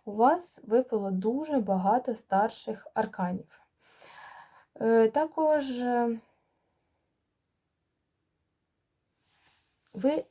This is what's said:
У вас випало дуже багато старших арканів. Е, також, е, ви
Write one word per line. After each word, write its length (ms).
У 60
вас 520
випало 480
дуже 480
багато 560
старших 760
арканів. 680
Е, 280
також, 600
е, 400
ви 380